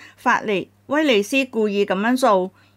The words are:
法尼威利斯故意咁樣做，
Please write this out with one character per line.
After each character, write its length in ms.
法 260
尼 280
威 160
利 180
斯 240
故 220
意 180
咁 140
樣 160
做， 360